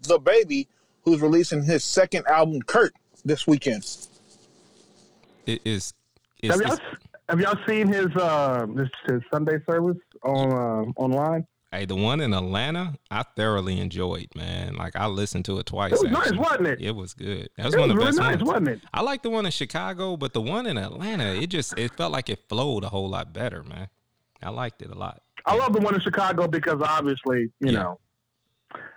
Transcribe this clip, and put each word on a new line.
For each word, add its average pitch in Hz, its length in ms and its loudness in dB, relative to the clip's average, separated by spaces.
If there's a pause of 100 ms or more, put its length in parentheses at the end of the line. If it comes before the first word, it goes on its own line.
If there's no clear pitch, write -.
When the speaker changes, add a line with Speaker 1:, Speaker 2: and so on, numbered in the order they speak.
Speaker 1:
The 156 160 6
Baby, 202 500 4 (360)
who's 160 180 6
releasing 156 420 4
his 156 200 2
second - 420 2
album, 156 340 4
Kurt, 214 320 4 (320)
this 147 220 0
weekend. 120 360 4 (1600)
Speaker 2:
It 113 180 -4
is. 107 300 -4 (480)
It's, 202 120 4
Speaker 3:
Have 294 60 4
y'all, 311 140 2
Speaker 2:
it's - 80 -4
Speaker 3:
s-, - 140 -12 (340)
have 170 100 2
y'all 196 260 2
seen 214 220 2
his, 190 280 2
uh, 143 500 2 (100)
his, 135 120 0 (200)
his 123 140 0 (100)
Sunday 151 260 0 (100)
service 170 280 0 (260)
on, 135 300 2
uh, 117 480 -2
online? 147 460 0 (260)
Speaker 2:
Hey, 95 120 -6
the 95 100 -4
one 113 260 2
in 117 140 2
Atlanta, 135 600 -2 (180)
I 107 100 -2 (140)
thoroughly 98 420 0
enjoyed, 92 560 -4
man. 90 400 -8
Like, 87 220 -8
I 98 100 0
listened 98 380 -2
to 95 160 -4
it - 60 -10
twice, 98 260 -2
Speaker 3:
It - 100 4
was 233 80 2
nice, 262 120 2
Speaker 2:
actually. 190 160 0
Speaker 3:
wasn't 254 280 2
it? 135 140 -2
Speaker 2:
It 101 160 -4
was 92 180 -10
good. 101 420 -8
That 110 100 -4
was - 80 0
Speaker 3:
It 453 40 4
Speaker 2:
one - 120 6
Speaker 3:
was 202 40 4
Speaker 2:
of 208 60 4
the 233 60 4
Speaker 3:
really - 20 2
Speaker 2:
best 294 100 2
Speaker 3:
nice, 359 200 2
Speaker 2:
ones. 240 100 0
Speaker 3:
wasn't 196 220 2
it? 110 100 -6 (120)
Speaker 2:
I 165 100 -2
like 269 200 -4
the 226 80 -4
one 220 160 -2
in 165 60 -4
Chicago, 180 640 -6
but 139 160 -6
the 113 80 -2
one 196 260 -4
in 165 100 -2
Atlanta, 123 560 -4
it 110 140 -2
just, 180 320 -6
it 120 180 -2
felt 170 140 -4
like 135 180 -6
it 104 200 -6
flowed 117 340 -2
a 95 60 -6
whole 98 200 -4
lot 90 240 -6
better, 92 300 -8
man. 90 240 -12 (560)
I 90 80 -10
liked 120 320 -8
it 95 80 -16
a 92 60 -14
lot. 95 260 -12 (240)
Speaker 3:
I 196 80 4
love 247 180 2
the 220 80 4
one 208 140 2
in 190 60 0
Chicago 185 480 0
because 156 340 -2
obviously, 139 600 0 (180)
you 135 100 2
Speaker 2:
Yeah. - 20 4
Speaker 3:
know, 92 280 -2 (960)